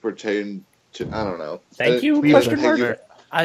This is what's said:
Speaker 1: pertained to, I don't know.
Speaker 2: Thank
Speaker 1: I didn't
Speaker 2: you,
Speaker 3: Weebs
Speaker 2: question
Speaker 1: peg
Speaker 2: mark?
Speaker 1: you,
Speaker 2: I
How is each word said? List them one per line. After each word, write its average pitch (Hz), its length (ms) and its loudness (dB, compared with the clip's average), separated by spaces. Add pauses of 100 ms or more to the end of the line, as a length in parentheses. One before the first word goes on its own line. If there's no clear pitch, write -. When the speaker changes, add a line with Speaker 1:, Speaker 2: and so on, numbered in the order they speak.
Speaker 1:
pertained 101 640 -6 (280)
to, 90 200 -8
I 107 100 -4
don't 92 160 -6
know. 78 220 -10 (140)
Speaker 2:
Thank 123 120 -2
Speaker 1:
I 120 40 4 (100)
didn't - 20 -2
Speaker 2:
you, 294 180 2
Speaker 3:
Weebs 147 100 4
Speaker 2:
question 120 260 4
Speaker 1:
peg 294 80 -2
Speaker 2:
mark? 320 140 2
Speaker 1:
you, - 160 -2 (360)
Speaker 2:
I 165 140 0